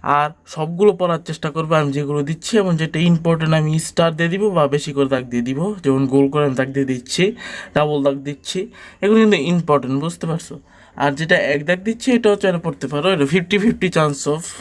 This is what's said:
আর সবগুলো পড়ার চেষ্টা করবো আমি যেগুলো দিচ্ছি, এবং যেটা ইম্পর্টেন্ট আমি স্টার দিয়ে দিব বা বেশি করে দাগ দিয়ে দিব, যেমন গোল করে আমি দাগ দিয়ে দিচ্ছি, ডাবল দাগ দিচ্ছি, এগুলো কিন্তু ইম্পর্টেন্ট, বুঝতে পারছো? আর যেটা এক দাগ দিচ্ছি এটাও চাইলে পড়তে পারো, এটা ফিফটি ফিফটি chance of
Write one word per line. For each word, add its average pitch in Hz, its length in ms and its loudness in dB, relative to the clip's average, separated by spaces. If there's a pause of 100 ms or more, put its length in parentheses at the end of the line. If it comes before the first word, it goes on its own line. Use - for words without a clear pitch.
(180)
আর 147 100 0 (260)
সবগুলো 170 460 2
পড়ার 170 280 0
চেষ্টা 160 280 -6
করবো 160 240 -2
আমি 143 160 0
যেগুলো 147 320 -2
দিচ্ছি, - 240 -6 (100)
এবং 180 180 0
যেটা 160 180 -4 (140)
ইম্পর্টেন্ট 165 480 2
আমি 156 120 0 (160)
স্টার 165 300 2
দিয়ে 170 140 0
দিব 196 100 -2 (140)
বা 151 80 4 (100)
বেশি 147 220 -4
করে 139 180 2
দাগ 127 180 -2
দিয়ে 120 160 -2
দিব, 135 120 -4 (240)
যেমন 135 180 2 (100)
গোল 139 200 6
করে 147 160 2
আমি 127 120 -2
দাগ 131 160 0
দিয়ে 135 160 0
দিচ্ছি, 127 320 -2 (500)
ডাবল 147 320 2
দাগ 139 100 2 (120)
দিচ্ছি, 147 300 -10 (460)
এগুলো 214 180 4
কিন্তু 208 160 4 (140)
ইম্পর্টেন্ট, 143 520 0
বুঝতে 170 260 -6
পারছো? - 240 -8 (480)
আর 143 160 2
যেটা 165 180 2 (180)
এক 147 140 -2
দাগ 180 100 0 (100)
দিচ্ছি 226 280 -4
এটাও 208 260 4
চাইলে 180 240 2
পড়তে 139 260 -6
পারো, 147 220 -2
এটা 143 180 2
ফিফটি 185 320 0
ফিফটি 185 320 0
chance 151 260 0 (120)
of 165 100 -8 (160)